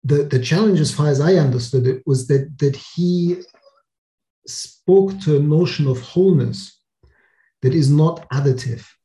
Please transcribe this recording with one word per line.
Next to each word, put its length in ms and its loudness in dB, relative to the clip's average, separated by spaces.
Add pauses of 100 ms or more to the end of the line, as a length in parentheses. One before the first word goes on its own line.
the, 180 0
the 160 -2
challenge, 420 0
as 120 -2
far 140 -2
as 140 0
I 140 2
understood 520 0
it, 180 -4
was 220 -2
that, 320 -2
that 160 0
he 640 -2 (1080)
spoke 760 0
to 160 2
a 40 2
notion 460 0
of 140 -2
wholeness 760 0 (840)
that 120 0
is 160 2
not 400 0
additive. 560 -4 (200)